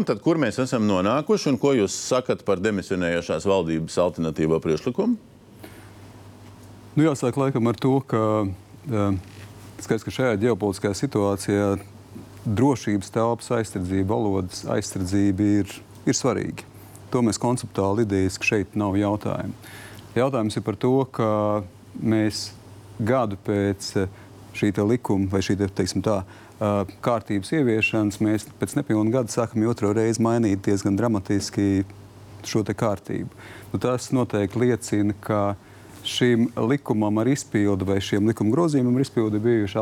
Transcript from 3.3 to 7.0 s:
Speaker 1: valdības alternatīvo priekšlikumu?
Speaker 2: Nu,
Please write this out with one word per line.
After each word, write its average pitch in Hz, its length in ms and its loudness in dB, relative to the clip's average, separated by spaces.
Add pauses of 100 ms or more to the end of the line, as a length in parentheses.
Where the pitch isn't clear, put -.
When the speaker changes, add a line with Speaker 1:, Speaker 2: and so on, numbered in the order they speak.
Speaker 1:
valdības 82 560 2
alternatīvo 80 640 0
priekšlikumu? 131 480 0 (1800)
Speaker 2:
Nu, 151 100 6